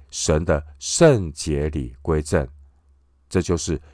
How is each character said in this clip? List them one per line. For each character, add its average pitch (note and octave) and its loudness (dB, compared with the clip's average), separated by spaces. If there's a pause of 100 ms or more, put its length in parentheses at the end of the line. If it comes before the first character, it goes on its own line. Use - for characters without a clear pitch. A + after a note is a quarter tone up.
(100)
神 D#2 0
的 D#2+ 0 (120)
圣 A2+ 4
洁 D2 -4
里 C2+ -6
归 D#2 0
正。 D2+ -2 (800)
这 F#2 0
就 F2 0
是 D#2+ -4 (140)